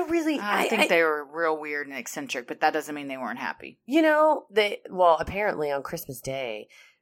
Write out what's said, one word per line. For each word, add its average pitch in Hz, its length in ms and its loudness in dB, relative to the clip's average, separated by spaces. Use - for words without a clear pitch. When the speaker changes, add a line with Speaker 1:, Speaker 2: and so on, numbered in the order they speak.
Speaker 1:
really, 311 320 0
Speaker 2:
I 202 220 0
Speaker 1:
I, - 80 2
Speaker 2:
think 208 140 2
Speaker 1:
I 202 40 4
Speaker 2:
they 170 160 4
were 151 260 0
real 160 300 0
weird 147 280 -6
and 139 100 -12
eccentric, 127 500 -8
but - 140 -10
that 156 100 4
doesn't 151 240 -2
mean 143 140 -8
they 131 80 -8
weren't 120 220 -8
happy. 80 460 -10
Speaker 1:
You 294 160 4
know, 311 480 4
they, 208 300 2
well, 175 300 6
apparently 165 520 -2
on 139 120 -2
Christmas 143 380 -10
Day, 127 480 -8